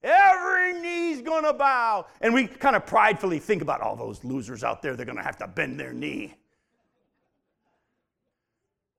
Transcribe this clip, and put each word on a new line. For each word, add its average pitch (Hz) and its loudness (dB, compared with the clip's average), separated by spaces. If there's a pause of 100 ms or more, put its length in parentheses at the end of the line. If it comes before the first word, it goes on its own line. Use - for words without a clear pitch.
every 359 4
knee's 339 -4
gonna 302 0
bow." 240 0 (140)
And 226 2
we 247 2
kind 262 2
of - 0
pridefully 202 2
think 214 -2
about 135 -4
all 107 -4
those 113 -10
losers 123 -8
out 120 -4
there, 131 -4
they're 120 -10
gonna 113 -10
have - -6
to 101 -10
bend 139 -6
their 127 -12
knee. 135 -10 (2500)